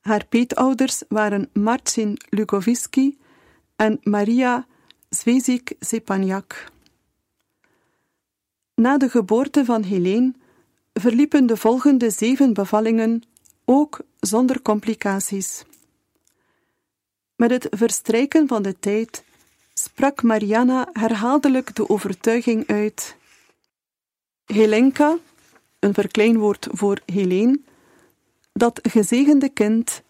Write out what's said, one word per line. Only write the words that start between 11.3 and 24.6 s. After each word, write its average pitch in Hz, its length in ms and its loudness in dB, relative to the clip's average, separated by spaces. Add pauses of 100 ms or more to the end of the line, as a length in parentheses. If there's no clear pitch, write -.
de 226 100 2
volgende 247 540 2
zeven 254 420 2
bevallingen 220 680 0 (420)
ook 285 360 2 (200)
zonder 247 420 0
complicaties. 202 1000 -4 (1700)
Met 233 140 2
het 247 200 -2
verstrijken 233 800 0
van 220 140 -2
de 190 160 -6
tijd 214 460 -4 (500)
sprak - 480 -4
Mariana 233 680 2
herhaaldelijk 254 840 0
de - 140 -4
overtuiging 220 760 -2
uit: 208 500 -4 (1300)
Helenka, 240 720 2 (640)